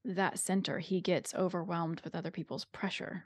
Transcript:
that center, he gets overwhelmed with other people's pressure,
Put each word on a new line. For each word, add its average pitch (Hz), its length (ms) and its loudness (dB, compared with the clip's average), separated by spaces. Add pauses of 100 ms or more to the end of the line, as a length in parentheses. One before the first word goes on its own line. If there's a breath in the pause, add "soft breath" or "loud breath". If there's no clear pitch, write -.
that 190 340 2
center, 190 400 2
he 185 220 0
gets 175 340 2
overwhelmed 170 680 0
with - 120 -8
other 175 160 -2
people's - 340 -6
pressure, - 600 -4